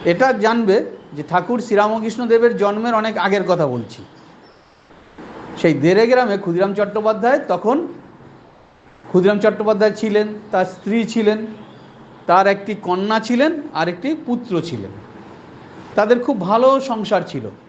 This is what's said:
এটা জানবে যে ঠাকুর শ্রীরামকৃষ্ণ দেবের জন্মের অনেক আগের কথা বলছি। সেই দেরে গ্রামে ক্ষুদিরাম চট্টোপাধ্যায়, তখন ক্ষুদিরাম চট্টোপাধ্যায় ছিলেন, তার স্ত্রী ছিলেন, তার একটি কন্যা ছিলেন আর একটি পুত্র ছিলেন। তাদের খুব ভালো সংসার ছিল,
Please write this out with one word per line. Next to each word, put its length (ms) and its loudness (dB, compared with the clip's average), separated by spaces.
এটা 280 2
জানবে 520 2
যে 160 -10
ঠাকুর 300 0
শ্রীরামকৃষ্ণ 680 0
দেবের 320 4
জন্মের 360 0
অনেক 240 -2
আগের 260 0
কথা 240 0
বলছি। 360 -8
সেই 160 4
দেরে 340 4
গ্রামে 300 2
ক্ষুদিরাম 360 -2
চট্টোপাধ্যায়, 760 0
তখন 400 0
ক্ষুদিরাম 320 2
চট্টোপাধ্যায় 560 2
ছিলেন, 320 0
তার 140 2
স্ত্রী 380 -2
ছিলেন, 420 0
তার 220 6
একটি 280 -2
কন্যা 440 -2
ছিলেন 420 0
আর 140 0
একটি 280 -4
পুত্র 360 -4
ছিলেন। 300 -10
তাদের 280 2
খুব 180 -2
ভালো 380 4
সংসার 480 -2
ছিল, 220 -8